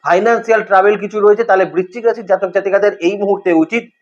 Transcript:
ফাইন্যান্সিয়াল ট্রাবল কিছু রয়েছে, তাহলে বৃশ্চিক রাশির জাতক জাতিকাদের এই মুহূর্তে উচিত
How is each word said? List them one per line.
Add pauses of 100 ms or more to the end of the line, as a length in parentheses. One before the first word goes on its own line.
ফাইন্যান্সিয়াল
ট্রাবল
কিছু
রয়েছে,
তাহলে
বৃশ্চিক
রাশির
জাতক
জাতিকাদের
এই
মুহূর্তে
উচিত (180)